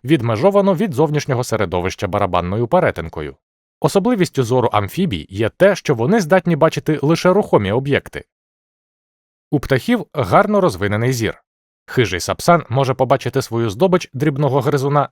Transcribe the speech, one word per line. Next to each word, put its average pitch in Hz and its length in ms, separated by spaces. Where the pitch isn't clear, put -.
відмежовану 156 720
від 175 200
зовнішнього 143 500
середовища 95 640
барабанною 92 600
перетинкою. 82 680
Особливістю 185 640
зору 120 280
амфібій 104 580
є 104 200
те, 190 260
що - 200
вони 147 240
здатні 170 360
бачити 151 460
лише 165 320
рухомі 135 380
об'єкти. 127 520
У 147 80
птахів 165 540
гарно 185 480
розвинений 107 520
зір. 113 300
Хижий 92 320
сапсан 165 500
може 127 240
побачити 123 480
свою 117 280
здобич 170 440
дрібного 139 480
гризуна 143 500